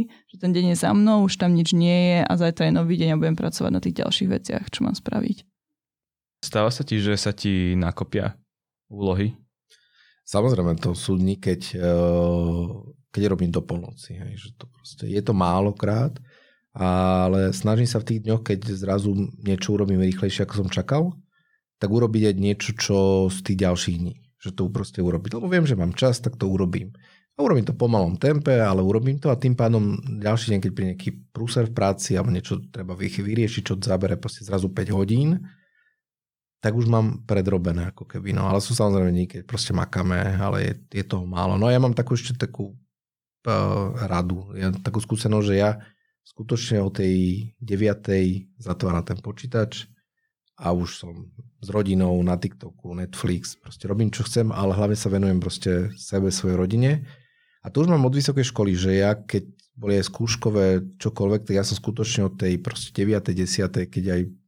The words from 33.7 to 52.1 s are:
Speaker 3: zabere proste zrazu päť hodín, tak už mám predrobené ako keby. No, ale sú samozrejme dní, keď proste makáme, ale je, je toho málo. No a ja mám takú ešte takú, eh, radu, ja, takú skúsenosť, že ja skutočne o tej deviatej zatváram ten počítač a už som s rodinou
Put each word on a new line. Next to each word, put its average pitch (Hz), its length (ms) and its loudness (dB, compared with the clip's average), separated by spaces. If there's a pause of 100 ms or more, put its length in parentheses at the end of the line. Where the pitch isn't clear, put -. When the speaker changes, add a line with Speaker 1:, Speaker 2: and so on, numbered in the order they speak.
Speaker 3:
zabere 92 360 0
proste - 280 -10
zrazu 95 240 0
päť 95 280 -2
hodín, 127 440 2 (1200)
tak 110 160 2
už 117 80 2
mám 113 400 2
predrobené 90 640 0
ako - 160 -18
keby. 98 240 -8
No, 95 160 0
ale 98 160 2
sú 117 160 -2
samozrejme 98 320 4
dní, 90 160 2
keď - 160 -12
proste - 320 -6
makáme, 92 640 0
ale 98 240 0
je, 101 400 -6
je - 20 -4
toho 90 220 -4
málo. 90 320 -2
No 107 80 2
a 123 80 4
ja 127 80 4
mám 127 80 2
takú 123 240 0
ešte 120 240 -4
takú, 101 400 -8 (640)
eh, 101 440 0 (200)
radu, 90 480 -4
ja, 95 160 -2
takú 101 320 -2
skúsenosť, 107 480 0
že 98 80 4
ja 107 240 2 (400)
skutočne 113 640 -4
o 95 80 0
tej 92 640 0
deviatej 101 1040 0
zatváram 87 400 -2
ten 92 160 -6
počítač 110 720 -6 (640)
a - 160 -4
už 87 320 -2
som 85 240 -16 (320)
s 104 80 -16
rodinou 95 560 2